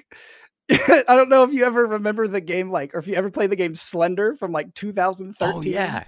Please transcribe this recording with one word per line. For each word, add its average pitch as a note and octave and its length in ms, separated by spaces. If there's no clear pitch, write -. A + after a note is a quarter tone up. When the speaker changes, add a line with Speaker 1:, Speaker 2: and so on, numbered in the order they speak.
Speaker 1:
<laughs> - 420
I - 360
don't C4 220
know C4 140
if B3+ 100
you B3 120
ever A#3+ 200
remember G#3+ 420
the G3 140
game, F3+ 300
like, D3 240
or E3+ 40
if D3+ 80
you G3+ 80
ever F#3+ 140
played G3 220
the G3+ 40
game F3 200
Slender F#3 600
from, F#3 160
like, D#3 220
two G#3 200
thousand F#3+ 440
thirteen. F3+ 200
Speaker 2:
Oh, E3 40
yeah. D#3+ 460